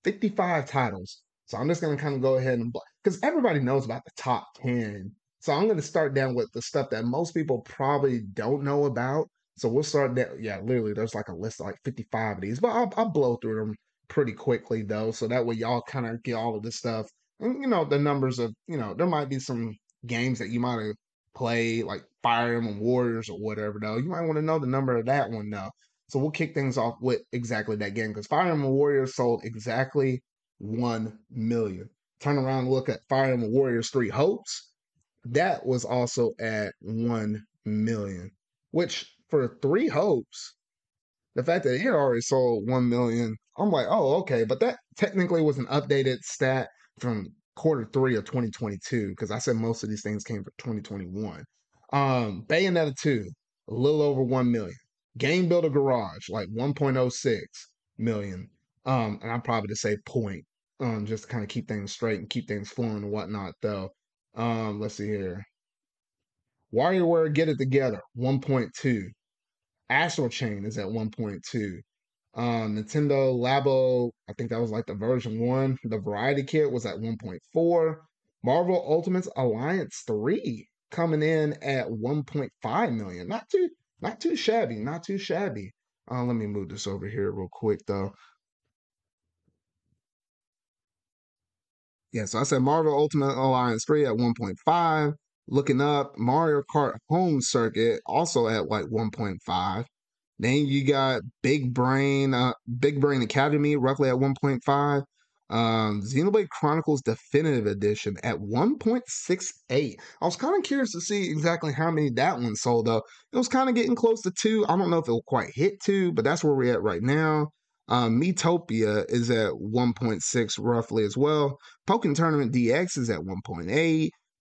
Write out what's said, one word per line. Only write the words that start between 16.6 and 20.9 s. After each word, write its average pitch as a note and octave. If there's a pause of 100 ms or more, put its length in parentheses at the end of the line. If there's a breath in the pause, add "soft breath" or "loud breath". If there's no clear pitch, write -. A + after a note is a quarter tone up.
this A#2
stuff. A2 (300)
And, B3+
you C#4
know, F#3
the C#3+
numbers C#3
of, A2+ (140)
you E3+
know, G#2+
there D#3+
might D3
be C3+
some A#2 (300)
games A#2+
that G#2
you A#2
might A#2+
have G#2+ (400)